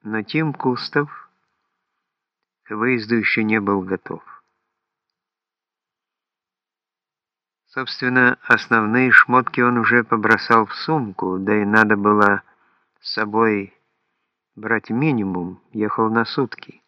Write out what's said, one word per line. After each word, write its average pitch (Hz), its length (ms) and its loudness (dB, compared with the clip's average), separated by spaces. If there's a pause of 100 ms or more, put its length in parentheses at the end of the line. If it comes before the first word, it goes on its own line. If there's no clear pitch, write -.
но 107 160 -6
Тим 151 320 -4
Кустов - 720 -6 (1300)
к 107 140 -12
выезду 117 400 -2
еще 110 260 -2
не 107 180 0
был 101 220 0
готов. - 400 -8 (3500)
Собственно, 127 760 0
основные 117 680 2
шмотки 123 500 4
он 123 180 2
уже 113 260 2
побросал 110 600 2
в - 100 -14
сумку, 101 640 -4
да 104 200 0
и 104 40 0
надо 107 320 4
было 101 480 2 (560)
с - 140 -16
собой 107 600 -2 (800)
брать 107 360 -6
минимум, 101 720 -4 (120)
ехал 110 360 -4
на 113 160 0
сутки. - 640 -8